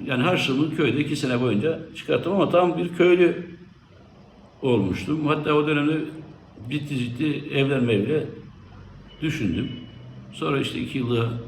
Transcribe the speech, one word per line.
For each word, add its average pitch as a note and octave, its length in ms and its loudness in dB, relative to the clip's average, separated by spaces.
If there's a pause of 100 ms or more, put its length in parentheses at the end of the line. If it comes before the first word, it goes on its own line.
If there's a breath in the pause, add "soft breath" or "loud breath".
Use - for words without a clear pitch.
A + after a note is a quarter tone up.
yani C3 160 0
harçlığımı D3+ 540 0
köyde D3 240 2
iki D3 160 -2
sene B2+ 240 0
boyunca B2+ 400 0 (160)
çıkarttım D#3 360 0
ama F#3+ 180 2
tam F3 280 4
bir F3 100 -2
köylü F3 580 4 (1160)
olmuştum. B2+ 640 2
Hatta D3+ 280 2
o D3+ 120 4
dönemde D#3 380 2 (680)
ciddi C#3+ 280 -4
ciddi B2 260 -4 (300)
evlenmeyi B2+ 500 2
bile D3 220 0 (960)
düşündüm. G#2 480 -2 (640)
Sonra D3 280 -2
işte - 200 -4
iki - 180 -6
yıla A#2 300 0 (200)